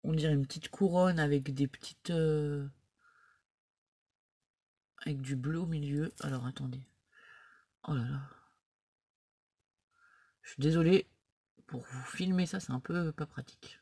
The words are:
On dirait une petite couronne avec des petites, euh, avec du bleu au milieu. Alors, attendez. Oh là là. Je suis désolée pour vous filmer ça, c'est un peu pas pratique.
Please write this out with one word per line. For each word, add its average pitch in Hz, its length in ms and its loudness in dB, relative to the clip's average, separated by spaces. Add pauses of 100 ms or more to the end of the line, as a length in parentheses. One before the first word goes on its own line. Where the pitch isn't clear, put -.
On 160 100 0
dirait 156 200 4
une 139 140 2
petite - 220 -10
couronne 180 500 4
avec 143 340 2
des 135 140 2
petites, - 440 -12
euh, 151 560 2 (2500)
avec 143 160 -4
du 135 140 -4
bleu 147 240 -2
au 180 80 -2
milieu. 147 440 -2 (100)
Alors, 131 260 -4
attendez. 131 340 -8 (1040)
Oh 156 60 0
là 123 120 0
là. 135 240 -6 (2000)
Je - 100 -18
suis - 100 -8
désolée 165 460 6 (600)
pour 127 180 -10
vous 127 200 -12
filmer 185 400 2
ça, 190 140 -4
c'est - 120 -8
un 127 80 0
peu 165 320 -2
pas 151 140 -4
pratique. - 560 -16